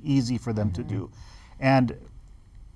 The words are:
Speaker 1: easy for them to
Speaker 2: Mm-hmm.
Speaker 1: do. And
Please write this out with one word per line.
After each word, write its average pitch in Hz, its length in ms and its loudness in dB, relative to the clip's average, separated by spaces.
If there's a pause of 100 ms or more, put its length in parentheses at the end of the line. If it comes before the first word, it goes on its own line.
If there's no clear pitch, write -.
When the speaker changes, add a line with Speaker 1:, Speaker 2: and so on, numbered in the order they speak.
Speaker 1:
easy 127 340 2
for 117 140 -4
them 104 200 0
to 87 100 -4
Speaker 2:
Mm-hmm. - 140 -4
Speaker 1:
do. 95 140 -6 (500)
And 131 360 4 (800)